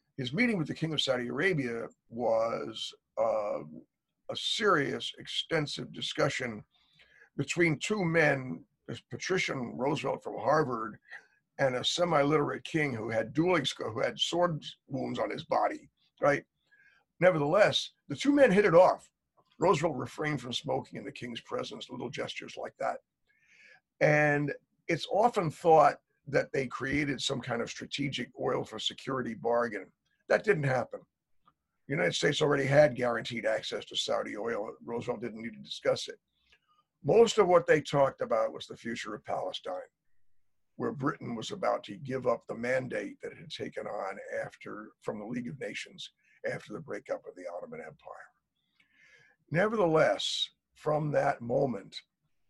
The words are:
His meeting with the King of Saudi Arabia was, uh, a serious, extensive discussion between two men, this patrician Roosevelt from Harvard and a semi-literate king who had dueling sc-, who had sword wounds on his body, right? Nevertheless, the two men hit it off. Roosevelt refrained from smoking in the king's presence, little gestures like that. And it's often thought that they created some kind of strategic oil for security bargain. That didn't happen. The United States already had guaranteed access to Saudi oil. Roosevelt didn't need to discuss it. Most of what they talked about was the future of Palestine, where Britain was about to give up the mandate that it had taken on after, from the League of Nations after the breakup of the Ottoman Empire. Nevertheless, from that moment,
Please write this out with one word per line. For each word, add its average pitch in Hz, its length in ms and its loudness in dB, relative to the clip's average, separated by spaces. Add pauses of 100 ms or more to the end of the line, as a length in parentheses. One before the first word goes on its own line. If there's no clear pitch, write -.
(160)
His 123 160 -6
meeting 220 280 2
with 147 80 -2
the 135 80 -6
King 160 180 -4
of 139 80 0
Saudi 123 260 0
Arabia 127 600 0 (220)
was, 113 840 -2 (260)
uh, 110 420 0 (680)
a 123 60 -8
serious, 156 800 0
extensive 147 760 -4
discussion 127 720 -2 (720)
between 160 440 2
two 214 260 0
men, 147 580 2 (240)
this 127 140 -10
patrician - 760 -4
Roosevelt 131 480 -2
from 107 140 -8
Harvard 120 640 0 (580)
and 131 180 2
a 120 80 -2
semi-literate 147 800 2
king 147 300 -2
who 113 160 -6
had 113 240 -2
dueling 165 320 2
sc-, - 160 -4
who 117 200 -4
had 120 180 -2
sword 170 440 0 (240)
wounds 123 300 -4
on 110 140 -2
his - 140 -8
body, - 440 0 (320)
right? - 220 4 (760)
Nevertheless, 160 720 4 (160)
the 143 80 -8
two 277 180 2
men 277 180 8
hit 208 140 6
it 165 100 6
off. 165 340 8 (480)
Roosevelt 160 400 2
refrained 147 440 -4
from 120 120 -8
smoking 131 460 -6
in 110 60 -10
the - 60 -10
king's 120 300 -12
presence, 120 480 -8
little 127 200 -8
gestures - 460 -10
like 117 240 -10
that. 120 180 -4 (1000)
And 147 540 4 (340)
it's 165 240 -2
often 202 380 2
thought 151 460 6 (320)
that 139 260 0
they 135 140 -2
created 139 520 -2
some 120 220 -4
kind 117 220 -4
of - 60 -6
strategic 135 600 -6 (100)
oil 131 240 -2
for - 140 -10
security 123 560 -6
bargain. 113 520 0 (440)
That 208 160 4
didn't 170 180 4
happen. 127 380 0 (880)
The 139 60 -6
United 165 220 0
States 156 260 0
already 143 240 2
had 139 300 6
guaranteed 117 500 -2
access 110 400 -2
to - 100 -14
Saudi 110 420 -2
oil. 110 340 -4 (120)
Roosevelt 120 380 -6
didn't 110 220 -8
need 117 100 -10
to 104 60 -18
discuss - 480 -2
it. - 80 -14 (880)
Most 214 340 6
of 202 100 6
what 175 200 6
they 156 140 6
talked 139 400 2
about 113 320 0
was 135 120 -14
the - 120 -14
future 117 360 -8
of - 120 -12
Palestine, - 500 -6 (1000)
where 120 160 -4
Britain 131 420 -4
was 110 160 -8
about 104 320 -2
to 104 140 -12
give 127 280 -6
up 120 220 0
the 110 80 -10
mandate 120 680 -4
that - 120 -12
it - 40 -20
had - 140 -18
taken - 340 -10
on 101 320 -8 (260)
after, 107 480 -14 (100)
from 110 180 -8
the 104 60 -12
League 120 240 -8
of 151 100 -12
Nations - 520 -10 (400)
after 143 220 -10
the 101 60 -10
breakup 101 480 -8
of 107 80 -14
the 90 80 -14 (120)
Ottoman 80 260 -12
Empire. - 480 -18 (1200)
Nevertheless, 160 960 2 (240)
from 151 380 -2
that 139 300 2
moment, 127 540 -2 (540)